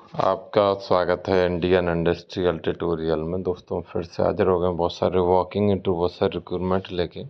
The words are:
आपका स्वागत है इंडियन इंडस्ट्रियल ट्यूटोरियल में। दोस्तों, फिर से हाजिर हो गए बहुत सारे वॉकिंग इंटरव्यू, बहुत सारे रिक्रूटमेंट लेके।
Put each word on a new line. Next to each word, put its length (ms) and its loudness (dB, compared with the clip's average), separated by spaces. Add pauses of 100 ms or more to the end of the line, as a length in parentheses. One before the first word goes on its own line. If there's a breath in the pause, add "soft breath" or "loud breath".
(220)
आपका 580 2
स्वागत 480 2
है 180 4
इंडियन 440 2
इंडस्ट्रियल 680 0
ट्यूटोरियल 640 -2
में। 220 -6
दोस्तों, 400 -6
फिर 200 -8
से 200 -4
हाजिर 240 2
हो 120 4
गए 120 0
बहुत 220 -2
सारे 280 0
वॉकिंग 500 2
इंटरव्यू, 220 0
बहुत 200 0
सारे 180 0
रिक्रूटमेंट 600 -4
लेके। 380 -6